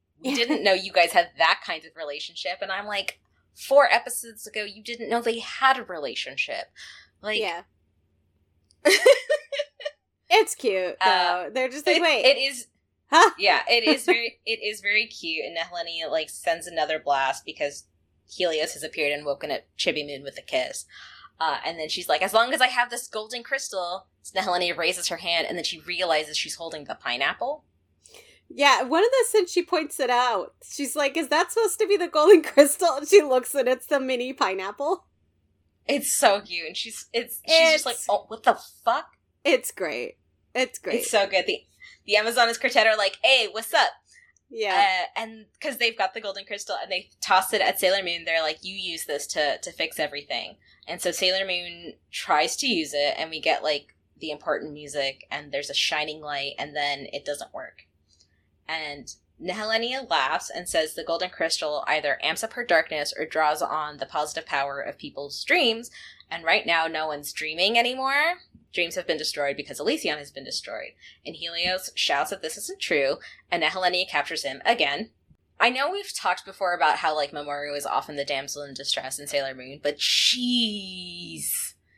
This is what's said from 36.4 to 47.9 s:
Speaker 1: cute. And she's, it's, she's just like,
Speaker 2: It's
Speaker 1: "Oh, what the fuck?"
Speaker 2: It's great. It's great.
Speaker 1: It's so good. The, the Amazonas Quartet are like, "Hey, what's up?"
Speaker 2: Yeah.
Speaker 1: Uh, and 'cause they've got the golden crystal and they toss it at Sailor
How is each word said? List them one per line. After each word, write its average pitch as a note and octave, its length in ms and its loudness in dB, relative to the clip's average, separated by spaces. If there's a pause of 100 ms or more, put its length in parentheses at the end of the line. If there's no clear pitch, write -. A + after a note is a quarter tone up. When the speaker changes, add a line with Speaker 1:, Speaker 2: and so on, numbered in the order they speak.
Speaker 1:
cute. E3+ 280 -10
And F3+ 80 -12
she's, - 360 -12
it's, - 340 -6
she's D#4+ 260 6
just D#4 140 0
like, A#3+ 100 -4
Speaker 2:
It's - 120 -8
Speaker 1:
"Oh, G3+ 200 2
what A3 160 -12
the B3 140 6 (260)
fuck?" C4 260 0 (340)
Speaker 2:
It's - 280 2
great. B2 440 -6 (380)
It's B3+ 240 -2
great. G3+ 220 -2
Speaker 1:
It's - 100 -6
so G3+ 160 4
good. F#3+ 200 0
The, - 180 -4 (420)
the G3+ 100 4
Amazonas A#3 420 4
Quartet B3 280 4
are A3 100 6
like, G3 260 0
"Hey, A#3+ 280 4
what's A3 240 -8
up?" C#4 180 4 (580)
Speaker 2:
Yeah. G3 540 2 (120)
Speaker 1:
Uh, - 40 -4
and A3 260 -12 (140)
'cause C#4 180 -6
they've A3+ 180 0
got F#3+ 160 -2
the A3+ 80 -10
golden G3 240 -10
crystal G3+ 360 -8
and F#3+ 120 -8
they F#3 160 -8 (140)
toss F#3+ 320 4
it G3+ 80 2
at - 180 2
Sailor G3 220 2